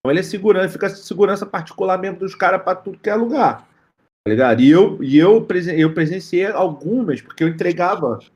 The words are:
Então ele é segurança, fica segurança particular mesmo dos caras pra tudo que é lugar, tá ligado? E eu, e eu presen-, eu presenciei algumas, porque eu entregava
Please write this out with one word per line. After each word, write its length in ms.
Então 100
ele 100
é 40
segurança, 480
fica 160
segurança 580
particular 520
mesmo 200
dos 160
caras 280
pra 120
tudo 240
que 120
é 40
lugar, 440
tá 60
ligado? 300
E 100
eu, 320
e 160
eu 240
presen-, 380
eu 140
presenciei 520
algumas, 720
porque 220
eu 60
entregava 720